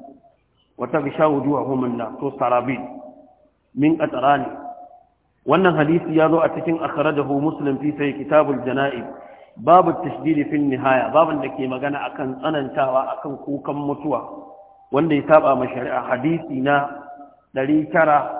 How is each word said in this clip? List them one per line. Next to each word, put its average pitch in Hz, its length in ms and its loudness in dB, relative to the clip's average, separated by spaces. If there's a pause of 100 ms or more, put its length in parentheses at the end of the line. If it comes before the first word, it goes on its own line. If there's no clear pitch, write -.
(800)
wa 123 80 -4
taghsha 156 400 0
wujuhahum 131 640 0
an-nar." 117 320 -6
To, 135 160 -4
sarabil 123 400 0 (960)
min 156 240 2
qatran. 139 480 0 (1000)
Wannan 170 300 4
hadisi 156 400 2
ya 160 160 6
zo 165 80 4
a 156 160 2
cikin 160 240 -2
akhrajahu 143 600 -2
Muslim 143 420 -2
fi 147 160 0
sahih 143 160 -2
kitabul 139 480 2
janaiz. 127 400 -2 (560)
Babu 170 320 6 (160)
tashdid 147 320 -2 (100)
fi 156 80 -2
nihaya, 131 540 2
babun 156 320 4
da 135 80 -6
ke 131 160 -6
magana 135 320 -4 (100)
akan 131 300 -6
tsanantawa 135 800 -2
akan 143 240 -10
kukan 143 320 -6
mutuwa 143 640 -4 (540)
wanda 151 220 4
ya 139 120 0
saba 143 300 6
ma 123 80 0
shari'a, 127 400 -6
hadisi 139 560 -2
na 143 240 2 (680)
ɗari 147 380 0
tara 151 380 4 (100)